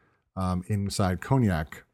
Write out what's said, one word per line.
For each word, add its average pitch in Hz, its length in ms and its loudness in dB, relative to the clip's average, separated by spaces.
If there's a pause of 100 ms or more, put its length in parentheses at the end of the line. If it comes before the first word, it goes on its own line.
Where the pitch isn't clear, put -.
(360)
um, 92 320 -2
inside 101 540 0
cognac 101 640 0 (100)